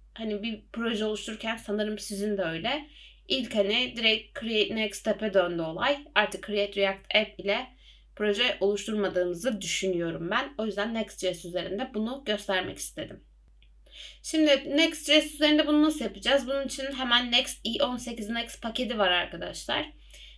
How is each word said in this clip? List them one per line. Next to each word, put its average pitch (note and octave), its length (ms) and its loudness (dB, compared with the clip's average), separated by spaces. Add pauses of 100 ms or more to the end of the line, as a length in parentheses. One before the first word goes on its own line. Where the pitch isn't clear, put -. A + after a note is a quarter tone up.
(140)
hani G#3+ 300 -4
bir A3 200 -6 (100)
proje A3+ 320 0
oluştururken G#3+ 520 -4
sanırım G#3+ 420 -2
sizin G3+ 380 -2
de G3 40 0
öyle. F3+ 460 -2 (400)
İlk B3+ 280 0
hani A3+ 420 2
direkt A3 420 0
Create A3 360 0
Next G#3+ 320 -4
App'e G#3+ 260 0
döndü F3 280 4
olay. F#3+ 360 0 (180)
Artık - 320 0
Create G3+ 340 0
React G3 340 0
App G#3+ 240 0
ile A3 280 -2 (480)
proje G#3 440 2
oluşturmadığımızı G3 1000 0
düşünüyorum E3+ 720 -2
ben. C4 260 -2
O A3 80 -2
yüzden G#3 280 -2
Next A3 280 -6
J F#3 120 0
S - 140 -12
üzerinde F3+ 460 -4
bunu A#3+ 320 -4
göstermek - 520 -2
istedim. - 460 -10 (1000)
Şimdi C#4+ 540 4
Next E4 300 2
J D4+ 140 8
S D4+ 140 -2
üzerinde D4+ 320 4
bunu D4+ 160 6
nasıl D4+ 220 2
yapacağız? A#3+ 420 0
Bunun C#4 180 -2
için C4+ 280 -6
hemen B3 380 2
Next - 340 2
E - 180 0
on B3 140 0
sekiz A3+ 320 -8
Next A#3 320 -6
paketi A3+ 360 -4
var F#3+ 140 4
arkadaşlar. F3 840 -4 (400)